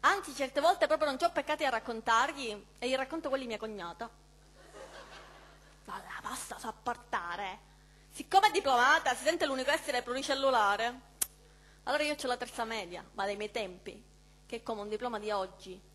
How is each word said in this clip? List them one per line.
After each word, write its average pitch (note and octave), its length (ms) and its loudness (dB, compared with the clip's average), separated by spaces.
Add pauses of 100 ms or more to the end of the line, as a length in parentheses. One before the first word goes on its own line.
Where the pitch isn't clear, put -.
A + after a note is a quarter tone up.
Anzi, D#4 340 2
certe C4+ 260 -2
volte E4 280 4
proprio D4+ 200 2
non C4 80 0
c'ho E4+ 140 2
peccati D4+ 340 -2
a C4+ 60 2
raccontargli A#3 960 0 (120)
e B3 100 -4
gli C4 60 2
racconto C4+ 340 -4
quelli C4+ 160 -2
di A#3 60 -8
mia G#3+ 80 -4
cognata. G#3 520 -8 (1700)
Non F#3+ 120 -10
la - 320 -10
posso - 300 -10
sopportare. G3 1120 -6 (400)
Siccome G4 380 4
è - 20 8
diplomata, C4+ 640 6
si B3 80 -8
sente E4 240 2
l'unico C4+ 240 0
essere C#4+ 320 0
pluricellulare. B3 1080 2 (760)
Allora C4+ 180 2
io - 140 0
c'ho - 100 -8
la B3 100 0
terza A#3+ 280 -6
media, G3 480 -8
ma G3 140 -2
dei G3+ 100 -2
miei G#3+ 160 -6
tempi, F#3+ 500 -8 (420)
che - 120 -12
è A3+ 60 -12
come A3 180 -6
un G#3 80 -8
diploma A3 320 -4
di G#3 100 -6
oggi. F#3+ 500 -6 (140)